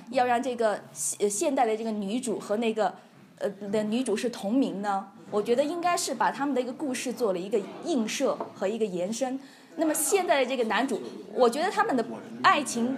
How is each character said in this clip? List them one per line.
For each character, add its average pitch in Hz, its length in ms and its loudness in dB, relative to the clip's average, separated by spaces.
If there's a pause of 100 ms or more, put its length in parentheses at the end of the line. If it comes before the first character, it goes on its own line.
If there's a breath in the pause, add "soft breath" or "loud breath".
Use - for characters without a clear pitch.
要 247 160 2
让 240 160 2
这 254 140 -2
个 220 260 0 (100)
现-， - 300 -6
呃， 202 80 2
现 285 240 0
代 269 140 4
的 220 100 0
这 226 60 -6
个 226 80 -2
女 208 280 -2
主 220 200 -2
和 208 180 -2
那 226 160 0
个， 214 220 0 (420 loud breath)
呃， - 100 -4 (220)
的 214 140 2
女 220 200 0
主 220 140 0
是 240 120 -2
同 202 220 -4
名 202 300 2
呢？ 202 260 -2 (220)
我 202 100 0
觉 226 160 2
得 269 80 4
应 339 160 -2
该 349 160 2
是 330 200 -2
把 202 160 2
他 247 160 -2
们 277 80 0
的 247 40 2
一 254 40 0
个 254 100 -6
故 311 180 -4
事 254 220 -4
做 226 200 0
了 185 40 -2
一 180 100 -6
个 214 120 2 (260)
映 254 220 0
射 220 280 0 (200)
和 196 120 -2
一 220 120 -2
个 220 60 2
延 180 280 -2
伸。 262 260 -2 (360 loud breath)
那 320 100 2
么 302 80 2
现 370 320 2
在 330 140 4
的 247 100 2
这 262 80 0
个 247 60 2
男 220 240 2
主， 233 120 -2 (360)
我 247 120 6
觉 233 140 2
得 370 80 2
他 415 140 2
们 320 120 2
的 226 80 2 (380)
爱 339 220 6
情 247 340 -2